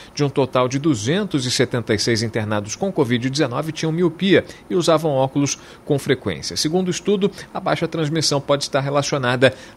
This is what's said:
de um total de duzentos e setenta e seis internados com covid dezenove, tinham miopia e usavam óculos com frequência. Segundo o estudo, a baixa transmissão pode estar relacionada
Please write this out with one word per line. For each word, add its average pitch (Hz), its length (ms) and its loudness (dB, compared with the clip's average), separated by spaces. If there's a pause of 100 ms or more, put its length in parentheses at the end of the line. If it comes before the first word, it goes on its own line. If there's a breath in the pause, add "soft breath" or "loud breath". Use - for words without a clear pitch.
(140 loud breath)
de 147 100 0
um 139 60 2
total 127 380 2
de 131 100 -2
duzentos 143 720 0
e - 20 -2
setenta 120 460 0
e - 20 0
seis 113 240 0
internados 107 540 -4
com 196 160 -4
covid 127 400 0
dezenove, 143 400 -2
tinham 160 200 -4
miopia 170 540 2 (240 loud breath)
e 196 60 -2
usavam 165 360 2
óculos 135 460 0 (280 loud breath)
com 143 120 0
frequência. 95 580 -2
Segundo 180 340 0
o - 20 0
estudo, 196 400 0 (200 loud breath)
a - 80 -6
baixa 165 280 -2
transmissão 156 520 0
pode 143 240 0
estar 135 180 -2
relacionada 135 760 2 (220 loud breath)